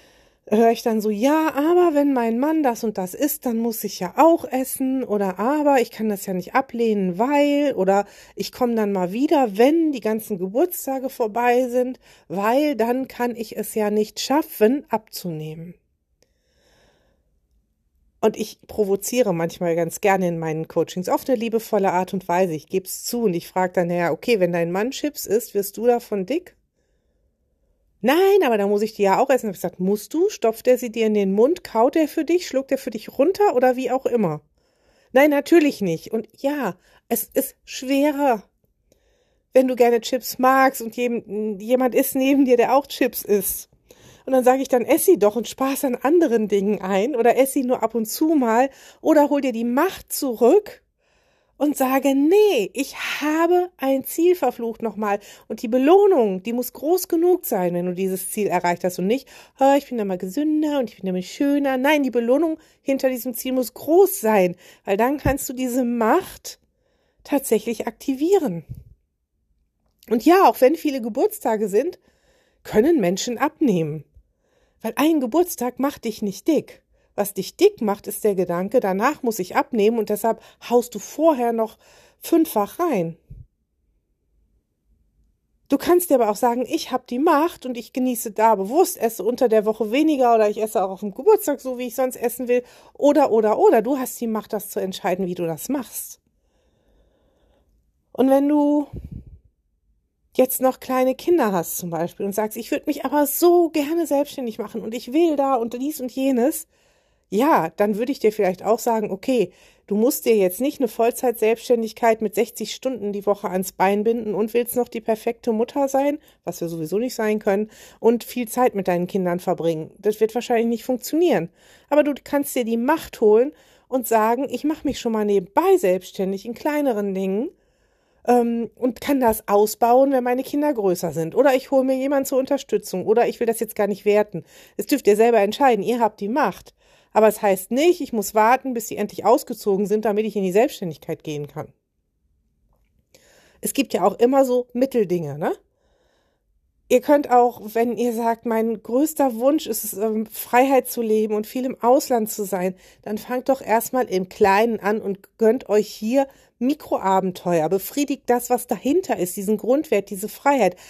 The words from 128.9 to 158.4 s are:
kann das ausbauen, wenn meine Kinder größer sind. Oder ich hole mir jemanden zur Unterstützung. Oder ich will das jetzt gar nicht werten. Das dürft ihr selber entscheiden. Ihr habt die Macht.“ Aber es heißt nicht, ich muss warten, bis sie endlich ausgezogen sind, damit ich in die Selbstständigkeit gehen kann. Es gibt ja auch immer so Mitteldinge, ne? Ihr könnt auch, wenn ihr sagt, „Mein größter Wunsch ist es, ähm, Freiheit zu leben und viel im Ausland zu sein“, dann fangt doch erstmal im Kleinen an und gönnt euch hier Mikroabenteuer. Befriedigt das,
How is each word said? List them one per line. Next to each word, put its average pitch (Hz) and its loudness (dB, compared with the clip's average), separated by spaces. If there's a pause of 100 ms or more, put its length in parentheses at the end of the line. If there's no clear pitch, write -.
kann 285 0
das 220 0
ausbauen, 233 4
wenn 254 0
meine 247 -2
Kinder 294 -2
größer 190 -2
sind. 160 -6
Oder 262 4
ich 262 -2
hole 269 2
mir 262 0
jemanden 269 -2
zur 262 0
Unterstützung. 262 -4
Oder 220 2
ich - -6
will 240 0
das 226 -2
jetzt 220 -8
gar 202 0
nicht 202 -6
werten. 208 0 (320)
Das - -6
dürft 277 0
ihr 202 6
selber 226 4
entscheiden. 214 2
Ihr 233 -2
habt 214 -2
die 202 -6
Macht.“ 233 -4 (380)
Aber 214 6
es 208 0
heißt 190 0
nicht, 330 2
ich 277 -8
muss 208 -4
warten, 247 2
bis 226 -6
sie - -10
endlich - -6
ausgezogen 208 0
sind, 214 -2
damit 214 0
ich 208 -6
in 202 -2
die 185 -2
Selbstständigkeit 175 -2
gehen 147 -8
kann. - -12 (1900)
Es - -8
gibt - -4
ja 185 0
auch 196 2
immer 269 4
so 247 0
Mitteldinge, 180 -2
ne? 214 -2 (1400)
Ihr 247 4
könnt 285 2
auch, 240 4 (120)
wenn 233 0
ihr 240 -2
sagt, 226 -2
„Mein 226 -2
größter 269 0
Wunsch 277 0
ist - -6
es, 208 -8
ähm, 214 -2
Freiheit 254 2
zu - -6
leben 214 0
und 214 -2
viel 247 -6
im - -8
Ausland 240 2
zu 214 -6
sein“, 185 -4 (260)
dann 214 -8
fangt 247 -6
doch 262 2
erstmal 233 0
im 185 -4
Kleinen 208 2
an 208 -2
und - -10
gönnt 226 2
euch 208 2
hier 269 -2 (320)
Mikroabenteuer. 190 0
Befriedigt 262 -4
das, 240 0